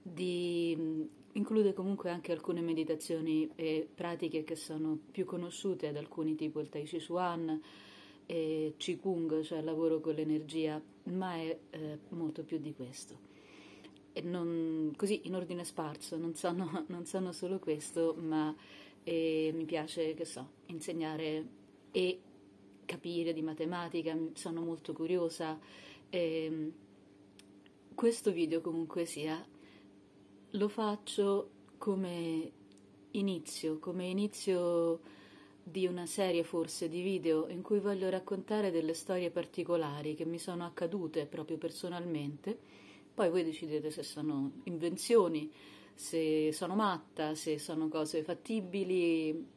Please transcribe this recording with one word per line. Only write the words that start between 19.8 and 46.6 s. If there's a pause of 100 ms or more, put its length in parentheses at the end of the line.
che
so,
insegnare (440)
e (680)
capire
di
matematica,
mi,
sono
molto
curiosa. (500)
Ehm, (1200)
questo
video
comunque
sia, (1080)
lo
faccio (280)
come (600)
inizio,
come
inizio (640)
di
una
serie
forse
di
video
in
cui
voglio
raccontare
delle
storie
particolari
che
mi
sono
accadute
proprio
personalmente. (560)
Poi
voi
decidete
se
sono
invenzioni, (420)
se
sono